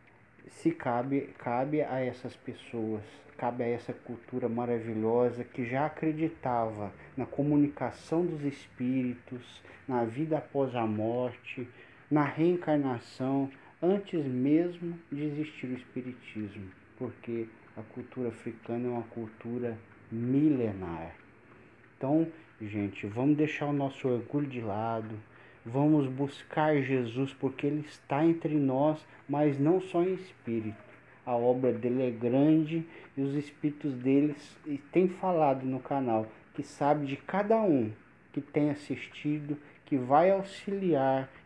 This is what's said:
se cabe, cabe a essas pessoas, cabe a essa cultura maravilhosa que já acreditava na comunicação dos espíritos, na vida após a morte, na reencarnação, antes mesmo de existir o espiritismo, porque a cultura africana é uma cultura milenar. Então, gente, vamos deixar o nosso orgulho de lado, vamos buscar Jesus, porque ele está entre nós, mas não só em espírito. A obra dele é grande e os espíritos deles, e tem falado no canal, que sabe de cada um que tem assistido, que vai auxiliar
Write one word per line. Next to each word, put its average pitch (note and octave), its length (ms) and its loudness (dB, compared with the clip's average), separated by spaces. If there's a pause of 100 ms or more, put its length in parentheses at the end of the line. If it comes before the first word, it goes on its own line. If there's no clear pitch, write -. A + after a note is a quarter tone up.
(480)
se - 220 0
cabe, C3+ 680 0
cabe C3+ 420 0
a C3 200 0
essas B2+ 360 -6
pessoas, A2 680 -6 (360)
cabe B2 260 -2
a A#2 40 0
essa A#2+ 260 -4
cultura B2 560 -6
maravilhosa A#2 960 2
que B2 200 -6
já C3 220 0
acreditava B2+ 1080 -2 (240)
na B2 80 -4
comunicação D3 1000 0
dos D#3 160 -4
espíritos, B2+ 1200 -6 (260)
na B2 160 2
vida D3+ 320 -2
após C#3 380 -2
a A#2 120 0
morte, A2+ 800 -4 (440)
na D3 140 4
reencarnação, C#3 1300 0 (300)
antes F3+ 460 0
mesmo E3+ 720 0 (140)
de C#3+ 100 -4
existir D3+ 460 -6
o B2+ 60 -4
espiritismo, G#2+ 920 -10 (300)
porque A#2 480 -6 (300)
a A2 60 -12
cultura B2 460 -8
africana A#2+ 600 -6
é - 20 -2
uma A#2 140 -4
cultura A#2 760 -8 (320)
milenar. A2+ 1040 0 (840)
Então, D#3 300 2 (340)
gente, G#2 460 -4
vamos B2+ 300 2
deixar D3+ 300 0
o D3 60 -2
nosso C#3 360 -2
orgulho B2+ 400 -2
de B2 120 -6
lado, A2 540 -4 (500)
vamos C#3 440 4
buscar C#3+ 760 0
Jesus, B2+ 500 0
porque C3+ 340 -4
ele D3 200 -2
está - 380 -2
entre E3 320 2
nós, C#3+ 500 2 (220)
mas C#3+ 300 2
não D#3+ 220 4
só E3+ 220 0
em F#3 120 2
espírito. A2+ 760 -6 (340)
A B2 120 0
obra B2 360 4
dele B2 300 0
é B2+ 80 0
grande D3+ 760 4 (320)
e C#3 60 -2
os C#3 120 -2
espíritos D3 600 -4
deles, C#3 720 2
e C#3+ 120 -4
tem F#3 300 2
falado D#3 560 2
no C3 140 -2
canal, A#2+ 480 0 (280)
que C#3+ 100 -6
sabe D3 420 2
de C3+ 100 -4
cada G#3 440 2
um C3+ 320 4 (400)
que - 80 -4
tem D3 300 0
assistido, D3 840 -6 (280)
que D3 120 0
vai C#3+ 340 6
auxiliar F3 960 0 (180)